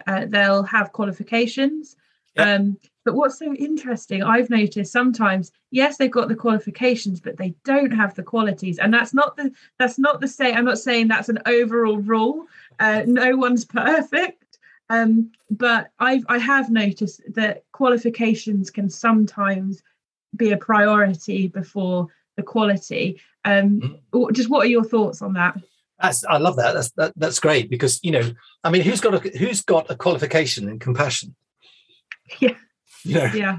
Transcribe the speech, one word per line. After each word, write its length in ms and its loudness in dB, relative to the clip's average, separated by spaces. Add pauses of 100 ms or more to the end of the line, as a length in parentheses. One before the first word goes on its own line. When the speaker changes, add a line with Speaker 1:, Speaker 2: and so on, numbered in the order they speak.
Speaker 1:
uh, 200 -2
they'll 360 2
have 280 -2
qualifications. 1040 -4 (400)
Speaker 2:
Yep. 120 4 (120)
Speaker 1:
Um, 180 0 (260)
but 120 0
what's 240 0
so 160 -6
interesting, 680 -6
I've 260 2
noticed 420 -2
sometimes, 600 0 (200)
yes, 260 0
they've 140 0
got 160 -2
the 80 -2
qualifications, 840 -2
but 180 -12
they 260 -8
don't 280 2
have 220 0
the 100 -14
qualities. 540 -4
And 160 2
that's 200 0
not 240 2
the, 140 -4 (280)
that's 180 0
not 240 2
the 60 -6
say-, 260 -2
I'm 120 0
not 120 0
saying 300 0
that's 220 -2
an 160 -2
overall 520 2
rule. 480 -2 (340)
Uh, 280 0
no 300 2
one's 280 0
perfect. 920 -2 (300)
Um, 420 2 (180)
but 400 0 (100)
I've, 300 2
I 80 2
have 320 0
noticed 520 0 (120)
that 380 -2
qualifications 1000 0
can 200 -4
sometimes 920 0 (540)
be 160 2
a 60 0
priority 920 2
before 600 -4 (300)
the 60 -6
quality. 760 -2 (260)
Um, 360 4
Speaker 2:
Mm. 180 -8 (140)
Speaker 1:
w-, 180 2
just 180 0
what 160 4
are 40 4
your 140 4
thoughts 380 0
on 120 -4
that? 240 0 (420)
Speaker 2:
That's, 260 -2
I 120 0
love 200 2
that. 160 0
That's, 180 -4
that, 240 -2
that's 240 -4
great 300 2
because, 340 -2
you 80 -2
know, 200 0 (320)
I 60 0
mean, 140 2
who's 180 0
got 120 2 (120)
a, 120 -8
who's 240 -2
got 280 2
a 60 -6
qualification 720 -2
in 100 -12
compassion? 560 -4 (1040)
Speaker 1:
Yeah. 140 2 (500)
Speaker 2:
You 120 -4
know, 180 2
Speaker 1:
Yeah. 260 -4